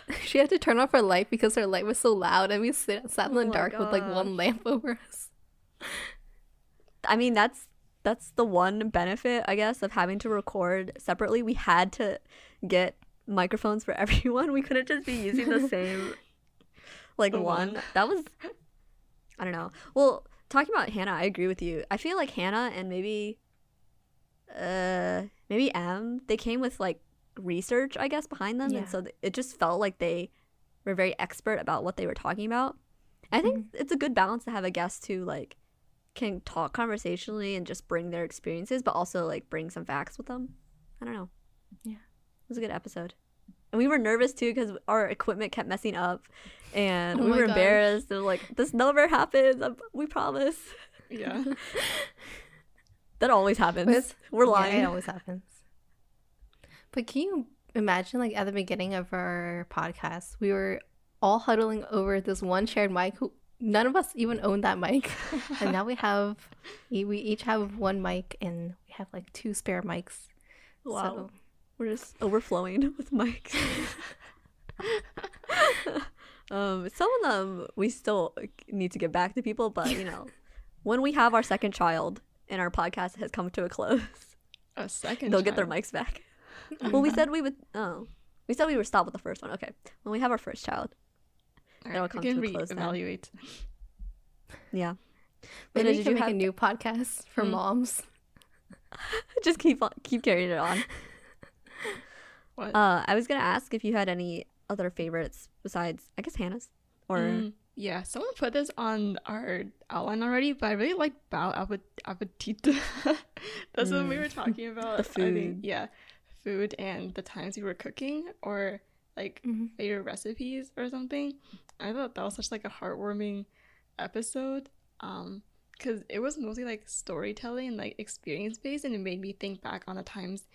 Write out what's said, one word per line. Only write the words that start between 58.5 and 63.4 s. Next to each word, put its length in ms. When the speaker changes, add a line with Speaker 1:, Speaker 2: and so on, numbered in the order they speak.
Speaker 1:
beginning 420
of 200
our 560
podcast, 720
we 100
were 300
all 180
huddling 500
over 300
this 220
one 240
shared 260
mic 240
who 160